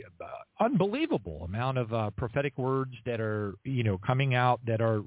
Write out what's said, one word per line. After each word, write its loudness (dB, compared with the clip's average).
a -6
unbelievable 0
amount -2
of, -2
uh, 0
prophetic -4
words 0
that -2
are, -2
you 0
know, 4
coming 2
out 4
that 2
are 2